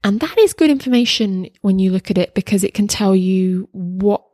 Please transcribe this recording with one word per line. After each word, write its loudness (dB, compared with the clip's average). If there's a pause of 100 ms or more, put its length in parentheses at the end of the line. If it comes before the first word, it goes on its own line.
And 0
that -4
is 4
good 2
information 0 (140)
when 2
you 2
look -4
at 2
it, -2
because 0
it -4
can -2
tell 0
you 0
what -2